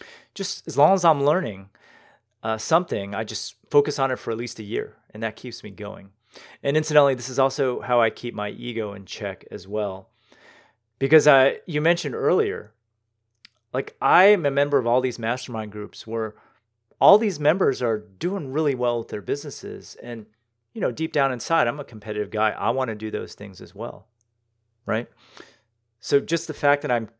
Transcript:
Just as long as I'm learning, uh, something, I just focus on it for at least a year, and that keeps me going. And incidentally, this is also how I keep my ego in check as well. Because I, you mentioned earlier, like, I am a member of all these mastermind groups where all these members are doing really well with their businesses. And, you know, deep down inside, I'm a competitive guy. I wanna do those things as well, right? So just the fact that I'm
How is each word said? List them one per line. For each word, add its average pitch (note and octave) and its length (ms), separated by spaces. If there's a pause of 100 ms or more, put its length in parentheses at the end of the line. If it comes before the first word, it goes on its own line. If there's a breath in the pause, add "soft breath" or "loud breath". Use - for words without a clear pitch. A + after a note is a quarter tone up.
(340 loud breath)
Just - 340
as A#2+ 80
long D3+ 180
as F3 100
I'm D3 200
learning, B2 460 (720 soft breath)
uh, A2 160
something, A2 560
I G#2+ 100
just - 320 (140)
focus C#3+ 280
on C3+ 140
it B2 60
for - 120
at A2 60
least A#2+ 240
a - 20
year, A2 320 (180)
and A2 100
that A2 120
keeps - 300
me G#2 60
going. G2 400 (520 loud breath)
And C#3+ 140
incidentally, D3 380
this A#2+ 160
is A#2+ 100
also C3 400
how B2 200
I A2+ 100
keep A2+ 240
my G#2 160
ego A2+ 420
in G2 140
check G2 440
as F#2 160
well. G2 440 (880 soft breath)
Because C3+ 280
I, C3+ 400
you D3+ 140
mentioned D#3+ 340
earlier, G#2+ 580 (1000)
like, C3+ 280
I D#3 260
am G3 200
a C#3+ 40
member C#3+ 280
of A#2 80
all A#2+ 140
these B2+ 180
mastermind A2+ 540
groups G#2 340
where A2 280 (640 soft breath)
all E3 180
these G3 220
members D3 420
are A2+ 160
doing C3 540
really D3 220
well A#2+ 260
with A2+ 80
their G#2 120
businesses. G#2 840
And, A#2 240 (460)
you A#3 80
know, C3+ 120
deep D#3 200
down C#3 200
inside, C3 340
I'm C3+ 140
a - 40
competitive G#2 460
guy. G#2+ 200
I G2+ 200
wanna B2+ 240
do G#2+ 160
those G#2 240
things G2+ 260
as G2 140
well, A2 320 (800)
right? A#2 220 (920 loud breath)
So C#3+ 200
just D#3+ 260
the D3 80
fact C#3+ 280
that C#3+ 80
I'm A#2 300